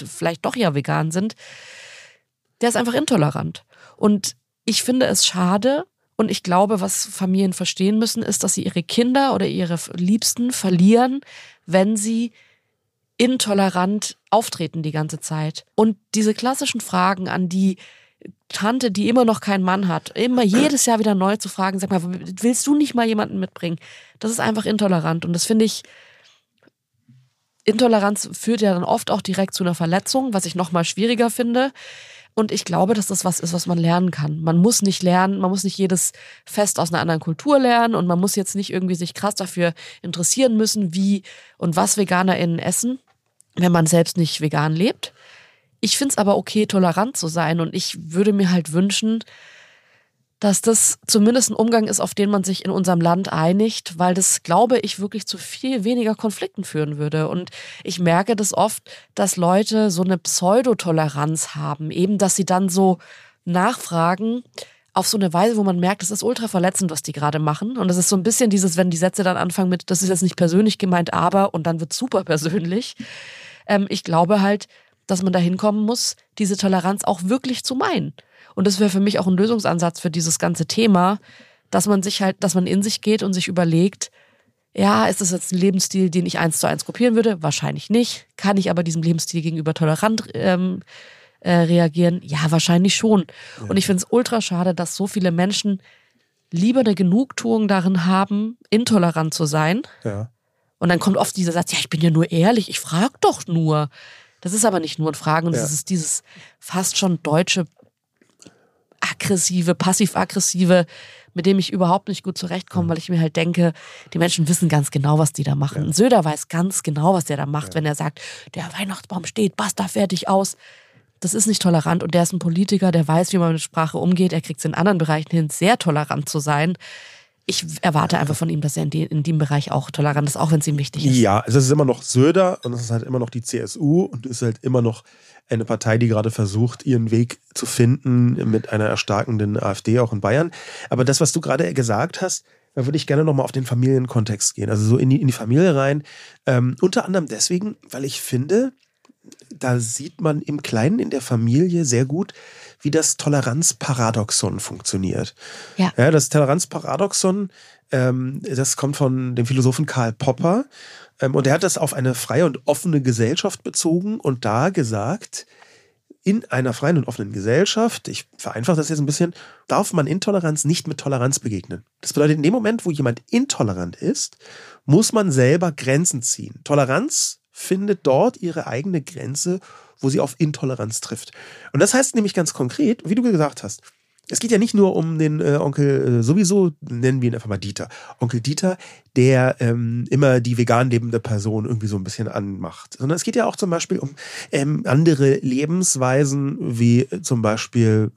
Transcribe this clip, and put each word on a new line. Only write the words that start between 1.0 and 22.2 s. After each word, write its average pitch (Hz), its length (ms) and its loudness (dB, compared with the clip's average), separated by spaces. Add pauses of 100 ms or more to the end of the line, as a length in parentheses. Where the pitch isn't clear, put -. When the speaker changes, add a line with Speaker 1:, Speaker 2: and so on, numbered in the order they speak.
Speaker 1:
sind, 190 240 -4 (1300)
der 240 80 2
ist 233 80 -2
einfach 240 160 -2
intolerant. 165 720 0 (320)
Und 208 400 0 (260)
ich 214 200 -2
finde 254 240 2
es - 180 0
schade 208 600 0 (300)
und 220 160 0
ich 196 100 -6
glaube, 190 380 2
was 190 260 -4
Familien 190 460 0
verstehen 190 480 0
müssen, 226 240 -2
ist, - 220 -2
dass 196 80 0
sie - 100 -4
ihre 180 200 -4
Kinder 254 520 2
oder 190 120 0
ihre 170 260 -2
F-, - 220 -8
Liebsten 220 560 0
verlieren, 226 680 4 (460)
wenn 190 320 2
sie 226 340 -2 (840)
intolerant 202 1000 0 (120)
auftreten 170 540 -2
die 151 100 -4
ganze 156 260 -4
Zeit. 156 460 -6 (100)
Und 220 220 2 (180)
diese 214 180 2
klassischen 254 460 -2
Fragen 185 480 0
an 185 220 -2
die 190 260 0 (760)
Tante, 240 420 0
die 202 180 0
immer 247 160 4
noch 220 140 2
keinen 196 240 0
Mann 190 240 0
hat, 160 280 -4
immer 247 280 2
jedes 262 420 4
Jahr 233 140 2
wieder 214 160 2
neu 196 220 2
zu 196 120 -8
fragen, 190 300 -2
„Sag 190 100 -4
mal, 185 140 0
willst 185 640 -2